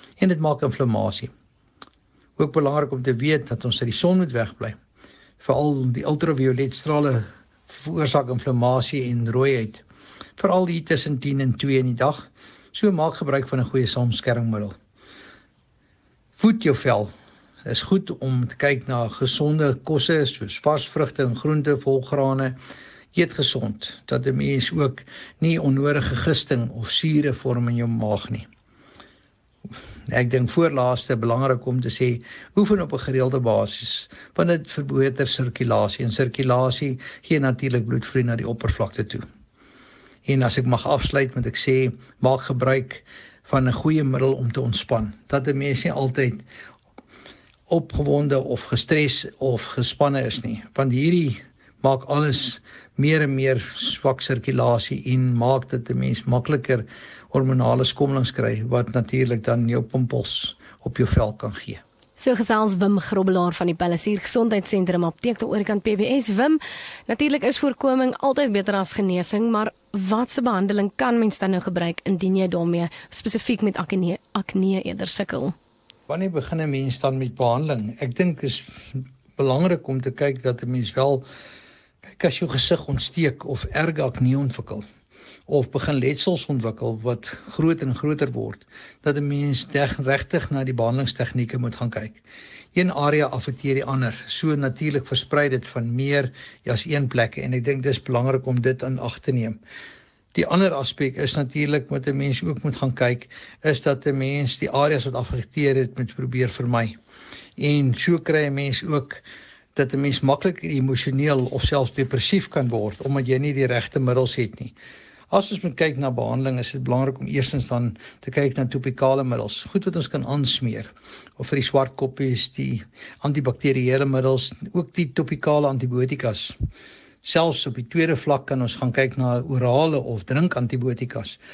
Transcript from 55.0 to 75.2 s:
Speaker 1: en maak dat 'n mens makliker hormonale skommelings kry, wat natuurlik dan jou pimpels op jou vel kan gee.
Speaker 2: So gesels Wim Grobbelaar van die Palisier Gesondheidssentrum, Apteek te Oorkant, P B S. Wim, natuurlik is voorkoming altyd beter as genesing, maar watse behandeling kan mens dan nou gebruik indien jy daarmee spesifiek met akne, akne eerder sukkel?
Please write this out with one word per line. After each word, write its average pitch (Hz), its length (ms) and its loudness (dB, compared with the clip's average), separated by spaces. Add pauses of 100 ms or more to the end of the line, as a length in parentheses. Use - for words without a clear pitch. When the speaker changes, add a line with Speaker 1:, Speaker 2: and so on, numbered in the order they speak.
Speaker 1:
en 127 300 2
maak 127 340 2
dat 123 200 -4
'n 123 80 -2
mens 127 260 -2
makliker 127 600 0 (460)
hormonale 127 540 2
skommelings 135 480 0
kry, 110 360 -2
wat 123 240 0
natuurlik 120 520 0
dan 120 240 2
jou 117 140 0
pimpels - 720 -2 (240)
op - 160 -8
jou 120 120 2
vel 107 240 2
kan 107 220 -8
gee. - 240 -12 (380)
Speaker 2:
So 254 180 2
gesels 214 420 2
Wim 196 240 4
Grobbelaar 185 540 2
van 175 120 -2
die 175 80 2
Palisier 175 460 0
Gesondheidssentrum, 190 840 0
Apteek 233 340 -2
te 226 80 -4
Oorkant, 208 360 -2
P 208 140 0
B 190 40 0 (200)
S. 226 80 -2
Wim, 262 300 2 (480)
natuurlik 285 360 0
is - 160 0
voorkoming 262 580 2
altyd 277 360 2
beter 202 220 0
as 190 180 0
genesing, 202 580 0
maar 214 220 0 (180)
watse 214 520 0
behandeling 202 540 2
kan 240 220 2
mens 220 200 2
dan 190 120 0
nou 180 120 0
gebruik 170 420 -2
indien 190 320 0
jy 185 120 2
daarmee 170 400 0 (200)
spesifiek - 540 -2
met 202 140 2
akne, 180 420 -2 (140)
akne 190 500 0
eerder 196 240 -6
sukkel? - 480 -4 (520)